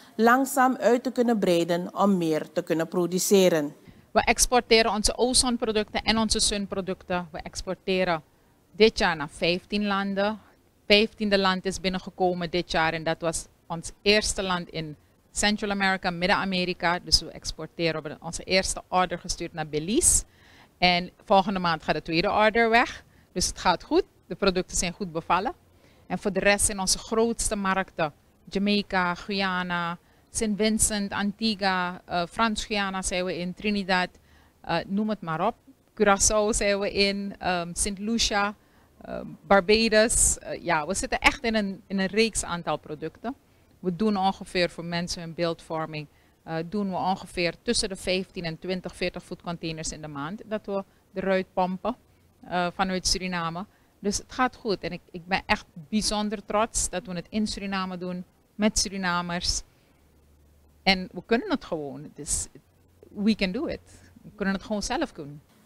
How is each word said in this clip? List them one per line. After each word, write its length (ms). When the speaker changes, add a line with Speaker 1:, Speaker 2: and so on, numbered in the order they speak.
Speaker 1:
langzaam 640
uit 240
te 80
kunnen 280
breiden 560
om 220
meer 340
te 100
kunnen 260
produceren. 880
Speaker 2:
We 100
exporteren 680
onze 260
ozonproducten 840
en 160
onze 220
sunproducten. 920
We 100
exporteren 840
dit 240
jaar 160
naar 140
vijftien 560
landen. 400
Het 120
vijftiende 520
land 280
is 140
binnengekomen 720
dit 220
jaar 220
en 100
dat 180
was 240
ons 240
eerste 420
land 260
in 260
Central 400
America, 380
Midden-Amerika. 960
Dus 180
we 100
exporteren, 680
we 80
hebben 180
onze 160
eerste 440
order 320
gestuurd 340
naar 140
Belize. 560
En 320
volgende 360
maand 240
gaat 120
de 60
tweede 300
order 380
weg. 340
Dus 160
het 120
gaat 240
goed. 200
De 80
producten 420
zijn 160
goed 180
bevallen. 420
En 120
voor 140
de 60
rest 260
zijn 140
onze 180
grootste 580
markten 580
Jamaica, 680
Guyana, 840
Saint 280
Vincent, 540
Antigua, 920
eh, 240
Frans-Guyana 720
zijn 240
we 120
in, 160
Trinidad, 560
eh, 160
noem 220
het 120
maar 260
op. 80
Curaçao 560
zijn 300
we 120
in, 460
ehm, 360
Saint 260
Lucia, 560
ehm, 240
Barbados. 920
Eh, 240
ja, 240
we 60
zitten 260
echt 240
in 120
een, 320
in 120
een 60
reeks 380
aantal 340
producten. 580
We 160
doen 220
ongeveer 520
voor 160
mensen 360
hun 120
beeldvorming, 760
eh, 120
doen 200
we 60
ongeveer 680
tussen 280
de 60
vijftien 480
en 160
twintig, 360
veertig 280
voetcontainers 680
in 100
de 60
maand 380
dat 200
we 180
eruit 400
pompen, 420
eh, 260
vanuit 340
Suriname. 580
Dus 140
het 140
gaat 240
goed 240
en 120
ik, 100
ik 140
ben 200
echt 200
bijzonder 560
trots 440
dat 160
we 80
het 160
in 180
Suriname 500
doen, 260
met 240
Surinamers. 840
En 280
we 140
kunnen 240
het 160
gewoon. 380
Het 160
is, 280
we 260
can 160
do 140
it. 140
We 140
kunnen 180
het 100
gewoon 200
zelf 280
doen. 300